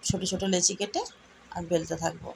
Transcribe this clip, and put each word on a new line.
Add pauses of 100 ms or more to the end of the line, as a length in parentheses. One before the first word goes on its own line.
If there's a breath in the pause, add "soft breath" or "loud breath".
ছোটো
ছোটো
লেচি
কেটে (500)
আর
বেলতে
থাকবো।